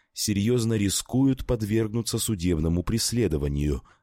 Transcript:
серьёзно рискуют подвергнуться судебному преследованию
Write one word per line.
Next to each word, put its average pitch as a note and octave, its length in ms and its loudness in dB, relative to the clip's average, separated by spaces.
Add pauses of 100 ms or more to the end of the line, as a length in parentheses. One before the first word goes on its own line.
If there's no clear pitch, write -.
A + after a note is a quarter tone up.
(140)
серьёзно A2+ 600 0
рискуют B2+ 720 0
подвергнуться A2 720 -2
судебному E2+ 640 0
преследованию D2 1000 0 (200)